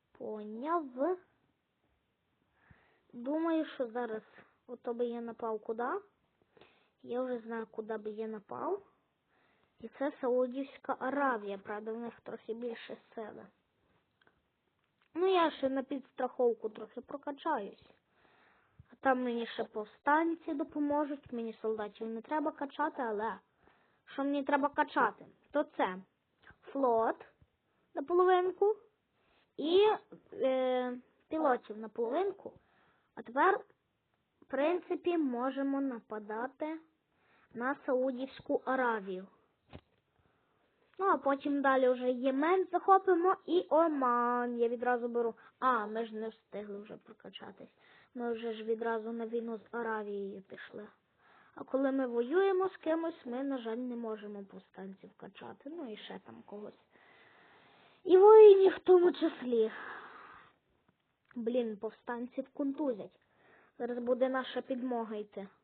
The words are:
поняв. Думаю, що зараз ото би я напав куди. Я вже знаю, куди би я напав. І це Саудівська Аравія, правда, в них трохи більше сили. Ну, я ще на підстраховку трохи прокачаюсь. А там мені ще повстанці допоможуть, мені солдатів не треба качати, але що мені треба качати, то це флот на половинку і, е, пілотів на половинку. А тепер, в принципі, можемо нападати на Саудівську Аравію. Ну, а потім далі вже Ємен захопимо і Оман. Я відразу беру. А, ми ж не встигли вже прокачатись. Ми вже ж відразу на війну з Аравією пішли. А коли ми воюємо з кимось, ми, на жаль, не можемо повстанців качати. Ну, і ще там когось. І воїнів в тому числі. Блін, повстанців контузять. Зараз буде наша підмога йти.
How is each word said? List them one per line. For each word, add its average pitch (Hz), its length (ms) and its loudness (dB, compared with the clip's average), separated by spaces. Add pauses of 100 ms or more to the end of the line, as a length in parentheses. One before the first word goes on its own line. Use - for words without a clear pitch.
(180)
поняв. 254 1000 -4 (1900)
Думаю, 311 540 -2
що 254 200 -8
зараз 220 360 -6 (440)
ото 240 280 -10
би 240 120 -2
я 233 140 -6
напав 226 400 -6
куди. 233 280 -6 (1120)
Я 247 200 -4
вже 247 160 -4
знаю, 226 320 -8
куди 220 260 -8
би 214 140 -10
я 220 160 -6
напав. 247 560 -6 (1000)
І 226 80 -12
це 285 320 -6
Саудівська 254 800 -2
Аравія, 247 600 -2
правда, 214 340 -10
в 226 60 -8
них 233 220 -12
трохи 220 340 -12
більше 226 420 -10 (180)
сили. 214 320 -14 (1700)
Ну, 349 120 0
я 339 240 4
ще - 180 -2
на 269 140 -2
підстраховку 247 840 -2
трохи 220 320 -14
прокачаюсь. 277 920 -8 (1000)
А - 80 -20
там 254 220 2
мені 233 240 -4
ще - 180 -6
повстанці 302 880 -2
допоможуть, 285 800 -4
мені 226 300 -8
солдатів 220 440 -6
не 226 160 -10
треба 302 300 -4
качати, 294 500 -6
але 214 360 -4 (720)
що 277 120 -4
мені 285 180 -2
треба 285 260 2
качати, 285 580 0 (240)
то 294 140 2 (120)
це 190 200 0 (640)
флот 240 640 0 (680)
на 311 80 -6
половинку 370 720 4 (800)
і, 339 240 4 (520)
е, 254 640 0 (320)
пілотів 254 500 0
на 220 100 -12
половинку. 285 640 -4 (600)
А - 80 -14
тепер, 294 380 2 (800)
в - 60 -20
принципі, 349 720 -2
можемо 269 600 -2
нападати 240 1000 -6 (760)
на 254 220 -4 (100)
Саудівську 262 800 -2
Аравію. 214 600 -2 (1700)
Ну, 381 80 0
а 349 100 6
потім 277 460 0
далі 262 260 4
вже 247 220 2
Ємен 277 600 2
захопимо 370 640 4 (100)
і 339 240 2
Оман. 247 880 2
Я 233 100 2
відразу 240 400 0
беру. 233 260 -2 (240)
А, 240 280 2
ми 220 200 -4
ж 220 80 -12
не 220 140 -8
встигли 208 500 -12
вже 208 180 -16
прокачатись. - 720 -20 (460)
Ми 240 180 -4
вже 226 200 -6
ж 220 120 -10
відразу 226 480 -4
на 233 140 -8
війну 226 320 -6
з - 160 -16
Аравією 208 680 -6
пішли. - 440 -16 (680)
А 277 100 -12
коли 269 280 0
ми 269 140 -2
воюємо 370 600 2
з - 80 -12
кимось, 330 500 -4
ми, 247 180 -6
на 277 140 -2
жаль, 226 180 -6
не 247 200 -6
можемо 208 480 -10
повстанців 190 720 -18
качати. 226 540 -16
Ну, 311 220 -12
і 208 40 -12
ще 190 300 -14
там 233 200 -18
когось. - 380 -16 (1200)
І 370 140 8
воїнів 403 580 12
в - 20 -10
тому 359 340 8
числі. 240 600 0 (1600)
Блін, 233 400 -2
повстанців 240 760 -10
контузять. 277 680 -4 (580)
Зараз 240 200 -6
буде 247 300 0
наша 262 320 -4
підмога 240 560 -4
йти. 202 320 -12 (160)